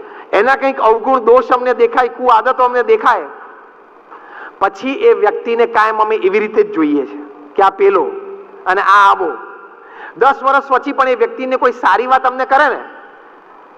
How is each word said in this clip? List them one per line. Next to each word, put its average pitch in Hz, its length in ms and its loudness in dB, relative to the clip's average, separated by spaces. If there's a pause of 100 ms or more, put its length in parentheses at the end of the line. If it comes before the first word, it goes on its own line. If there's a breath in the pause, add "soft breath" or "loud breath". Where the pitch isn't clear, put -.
(340 loud breath)
એના 240 220 2
કંઈક 269 240 -2
અવગુણ 226 400 2
દોષ 240 320 2
અમને 247 220 0
દેખાય, 233 340 0
કુ 254 200 -8
આદતો 247 360 2
અમને 247 200 0
દેખાય, 220 420 0 (1300 loud breath)
પછી 233 340 -4
એ 233 200 4
વ્યક્તિને 226 520 0
કાયમ 220 320 0
અમે 220 180 0
એવી 190 240 0
રીતે 214 240 0
જ - 100 -8
જોઈએ 147 320 0
છે - 180 -14 (320)
કે 196 80 2
આ 196 60 4
પેલો 196 340 2 (640)
અને 185 160 0
આ 196 300 4
આવો." 185 200 -2 (840 loud breath)
દસ 269 260 0
વર્ષ 269 260 0
પછી 262 220 -2
પણ 262 160 -2
એ 254 80 0
વ્યક્તિને 254 400 -2
કોઈ 254 160 0
સારી 220 360 0
વાત 254 200 2
અમને 254 180 -4
કરે 277 240 2
ને 143 140 -6 (960)